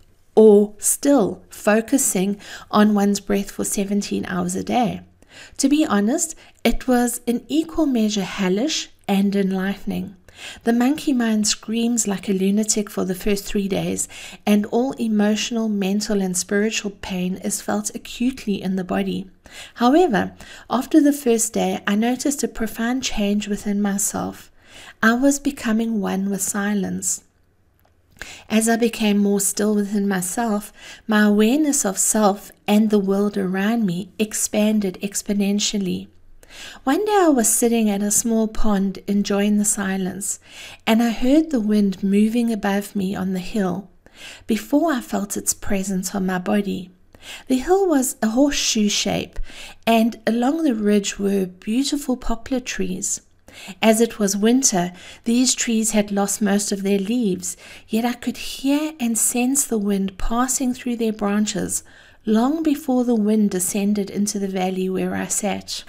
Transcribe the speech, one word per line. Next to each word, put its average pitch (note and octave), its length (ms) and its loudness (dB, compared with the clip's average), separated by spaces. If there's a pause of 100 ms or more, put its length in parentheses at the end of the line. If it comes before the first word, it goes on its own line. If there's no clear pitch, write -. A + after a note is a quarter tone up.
(340)
or G#3 460 8
still - 720 2
focusing G#3 880 0 (320)
on G#3 240 6
one's G3+ 240 2
breath G3+ 320 -2
for G3+ 120 -6
seventeen G3+ 640 -4
hours F3+ 300 -4
a F#3+ 80 -6
day. F#3+ 380 -2 (560)
To C#4 120 2
be D4+ 160 4
honest, G#3+ 480 0 (300)
it - 240 0
was B3 400 0
in A#3+ 200 -2
equal D#4+ 380 0
measure G#3+ 380 0
hellish G3 640 -2 (180)
and G3 280 2
enlightening. F#3+ 800 -2 (480)
The A#3 80 2
monkey C4 400 2
mind A3 360 2
screams A#3 600 -2
like G3 220 -4
a G3+ 40 2
lunatic G3+ 560 0
for - 140 -4
the F#2 100 -2
first G2 300 -2
three - 240 -2
days, F2+ 400 -4 (380)
and G#3 220 4
all B3+ 260 0
emotional, G#3+ 720 0
mental, G3+ 540 0
and F#3 160 -2
spiritual G#3 540 -2
pain F#3 460 -4
is - 240 -6
felt G#3 320 -4
acutely - 680 -4
in F#3+ 160 -2
the F#3 80 -4
body. F#3+ 440 -4 (440)
However, A#3+ 600 4 (360)
after C4 320 4
the C#4+ 100 6
first A#3 400 0
day, F#3+ 340 0
I G3+ 100 0
noticed B3 480 0
a A3+ 40 0
profound A#3 560 -4
change G#3 460 0
within G3+ 320 -2
myself. G3 680 -4 (540)
I A#3 120 4
was C#4 240 4
becoming A3+ 600 -2
one F#3+ 300 -2
with G3 120 -2
silence. G2 840 -4 (1200)
As A3 200 2
I A3+ 60 4
became A3 420 2
more G3+ 240 2
still G#3 340 0
within G3+ 320 0
myself, G#3 640 -2 (360)
my G#3+ 160 4
awareness A#3 600 4
of F#3+ 140 -2
self G#3 540 0 (160)
and G#3+ 220 4
the G#3 100 4
world G3 380 0
around G3 480 0
me F3+ 240 -2 (100)
expanded G#3+ 800 0
exponentially. G3+ 1080 -2 (760)
One D#4+ 220 0
day G#4 100 0
I F4+ 140 6
was B3 180 4
sitting A3+ 420 2
at G3+ 120 0
a G#3 100 -2
small A3+ 360 2
pond G3 600 2
enjoying G3+ 500 2
the G#3 80 2
silence, F#3+ 720 -4 (460)
and A3+ 160 4
I A#3 100 2
heard C#4+ 380 4
the C4 120 0
wind G3+ 420 2
moving A3 480 2
above G3+ 440 -2
me G3 200 -2
on F#3 180 -4
the F#3 60 -4
hill F#3 500 -4 (580)
before D4 440 2
I B3+ 80 0
felt G3+ 380 -6
its - 160 -4
presence F#3+ 600 -2
on F#3+ 120 -2
my F#3 140 -2
body. F#3+ 500 -4 (580)
The C4 120 0
hill F#4 280 2
was C4+ 340 2
a A3 80 2
horseshoe A#3 600 2
shape, - 500 -4 (460)
and A3+ 400 2
along B3 380 0
the C#4 100 2
ridge G#3 460 0
were G3 260 0
beautiful B3 720 -2
poplar B3 420 -2
trees. F#3+ 640 -6 (600)
As A3 200 4
it A#3 160 0
was G3+ 180 0
winter, G#3 560 2 (340)
these B3 280 2
trees A3 380 0
had G#3 200 0
lost G3+ 300 -2
most G3+ 300 0
of G3 100 -4
their G3 180 2
leaves, G3 580 -2 (300)
yet A3+ 180 -2
I A#3+ 80 0
could - 240 -6
hear D4+ 640 -2
and A#3 180 0
sense B3 480 0
the A3+ 120 -2
wind G3 400 -2
passing B3 560 0
through A#3+ 220 -6
their A3+ 180 -2
branches G3+ 680 -2 (420)
long B3 360 2
before C4+ 440 0
the A#3+ 100 2
wind G#3+ 340 2
descended G3 600 -2
into G3+ 280 -2
the G3 100 -4
valley F#3 400 -2
where F#3 280 -2
I F#3+ 100 -4
sat. F#3+ 640 -6